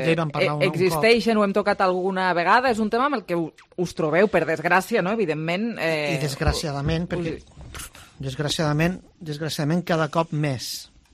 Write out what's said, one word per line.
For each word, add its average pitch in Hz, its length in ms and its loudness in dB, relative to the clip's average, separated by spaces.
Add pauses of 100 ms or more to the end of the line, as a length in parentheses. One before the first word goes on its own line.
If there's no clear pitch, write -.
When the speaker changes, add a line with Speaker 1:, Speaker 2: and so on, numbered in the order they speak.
Speaker 1:
Ja 160 80 2
hi 165 80 2
vam 156 160 -2
parlar 147 160 0
Speaker 2:
eh, 151 60 -4
Speaker 1:
un, 151 60 2
un 190 40 2
cop. 180 80 -2
Speaker 2:
existeixen, 208 600 4
ho 214 100 4
hem 196 80 -2
tocat 202 260 0
alguna 185 520 0
vegada, 196 380 4
és 214 120 0
un 214 80 0
tema 240 160 2
amb 294 140 0
el - 40 -18
que 175 140 -2
u-, 160 120 -4 (260)
us 175 180 -2
trobeu, 160 320 4
per 175 180 2
desgràcia, 175 560 2
no? 185 140 0
Evidentment, 175 640 -2
eh, 151 380 0
Speaker 1:
I 139 40 -2
desgraciadament, 151 880 -2
Speaker 2:
us - 80 -6
Speaker 1:
perquè, 165 220 -6 (840)
desgraciadament, 147 800 -2 (200)
desgraciadament 156 640 -2
cada 160 260 0
cop 165 220 -2
més. 147 580 -4 (240)